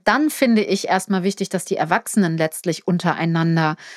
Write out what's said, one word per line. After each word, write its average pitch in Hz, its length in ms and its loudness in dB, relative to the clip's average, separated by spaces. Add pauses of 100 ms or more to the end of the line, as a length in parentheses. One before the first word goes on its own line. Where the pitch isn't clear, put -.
dann 285 260 2
finde 233 320 2
ich - 240 -2
erst 185 240 0
mal 190 100 0
wichtig, 196 280 -4
dass 180 140 -4
die - 120 -8
Erwachsenen 175 640 0
letztlich 160 500 -4
untereinander 165 880 0 (220)